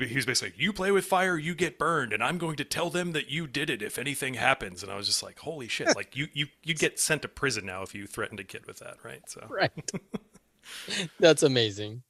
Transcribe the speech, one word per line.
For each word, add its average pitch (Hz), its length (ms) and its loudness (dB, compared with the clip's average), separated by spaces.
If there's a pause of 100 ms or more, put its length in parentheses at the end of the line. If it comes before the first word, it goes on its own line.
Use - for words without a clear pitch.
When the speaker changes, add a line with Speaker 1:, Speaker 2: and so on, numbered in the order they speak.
Speaker 1:
he 113 100 -4
was 123 100 2
basically 117 260 0
like, 95 80 -8
"You 190 120 2
play 190 200 0
with 190 140 4
fire, 185 320 4
you 160 180 -2
get 160 220 0
burned. 143 340 2
And 110 100 2
I'm 151 160 2
going 165 180 -4
to 143 80 -2
tell 170 260 0
them 175 220 0
that 151 160 -2
you 160 200 -4
did 143 220 -2
it 110 120 0
if - 160 -6
anything 131 360 -2
happens." 107 480 0
And 98 100 -10
I 98 40 -6
was 101 100 -4
just 98 160 0
like, 95 180 -14
"Holy 143 280 -8
shit." - 200 -2
Speaker 2:
<laughs> 302 80 6
Speaker 1:
Like, - 180 -8
you, 143 200 -4
you, 143 120 -2 (160)
you 160 120 -2
get 156 260 0
sent 156 220 2
to 117 60 -4
prison 113 380 -2
now 95 160 -6
if 95 120 -12
you 101 120 -10
threatened 107 340 -6
a 98 40 -8
kid - 220 -14
with - 140 -14
that, - 220 -16
right? - 260 -14
So. - 200 -14
Speaker 2:
Right. 180 240 2 (800)
<laughs> - 680 -8
That's 160 240 8
amazing. 113 680 2